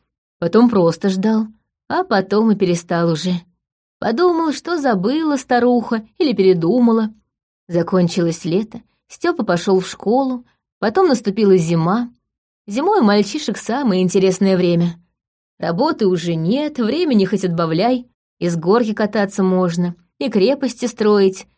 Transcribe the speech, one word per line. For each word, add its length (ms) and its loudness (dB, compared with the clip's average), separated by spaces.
потом 280 2
просто 400 0
ждал, 380 0
а 140 -2
потом 480 0
и 60 2
перестал 560 0
уже. 220 -2
Подумал, 520 0
что 240 -6
забыла 600 0
старуха 680 0
или 140 2
передумала. 800 2
Закончилось 760 0
лето, 380 -4
Степа 380 -4
пошел 340 2
в 80 -4
школу, 580 -2
потом 260 0
наступила 500 2
зима. 540 0
Зимой 340 0
у 40 4
мальчишек 520 0
самое 460 -2
интересное 540 2
время. 440 0
Работы 480 0
уже 260 -2
нет, 440 -4
времени 460 2
хоть 200 -2
отбавляй. 640 -2
Из 160 -2
горки 380 0
кататься 500 -2
можно, 500 0
и 100 -4
крепости 580 0
строить, 600 0